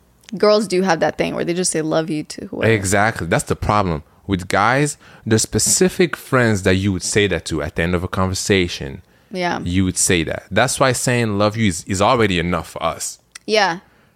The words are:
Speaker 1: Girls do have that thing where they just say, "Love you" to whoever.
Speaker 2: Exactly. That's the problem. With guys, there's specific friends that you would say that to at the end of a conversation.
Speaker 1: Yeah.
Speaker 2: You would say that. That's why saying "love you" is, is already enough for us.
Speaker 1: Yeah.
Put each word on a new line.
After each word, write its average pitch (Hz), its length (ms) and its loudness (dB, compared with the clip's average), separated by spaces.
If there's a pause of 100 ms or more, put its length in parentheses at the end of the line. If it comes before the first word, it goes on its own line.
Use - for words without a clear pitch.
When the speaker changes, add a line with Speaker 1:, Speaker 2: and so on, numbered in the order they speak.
(380)
Speaker 1:
Girls 208 300 4
do 180 160 0
have 170 180 0
that 156 160 -2
thing 170 180 -4
where - 100 -4
they 170 80 -2
just 180 180 -2
say, 160 100 -2
"Love 160 280 -2
you" 151 140 -4 (100)
to - 140 -14
whoever. - 240 0
Speaker 2:
Exactly. 101 560 0
That's 113 160 0 (100)
the - 20 0 (140)
problem. 95 340 0 (280)
With 92 160 -2
guys, 127 500 2 (280)
there's 110 160 2 (100)
specific - 640 2
friends 117 480 2
that 95 120 4
you 98 180 2
would 90 100 -4
say 104 240 2
that 85 220 -2
to 78 120 -2
at 73 140 -6
the 85 80 -2
end 87 120 0
of 87 80 0
a 92 40 -6
conversation. 92 920 -2 (300)
Speaker 1:
Yeah. 175 320 -4
Speaker 2:
You 95 220 0
would 92 120 -2
say 87 260 2
that. - 260 -8
That's 110 300 0
why 131 140 4
saying 120 440 0
"love 104 200 0
you" 113 100 2
is, 85 200 -2
is 95 140 -2
already 107 380 4
enough 85 300 -2
for - 120 -10 (140)
us. - 240 -10 (260)
Speaker 1:
Yeah. 196 340 0 (360)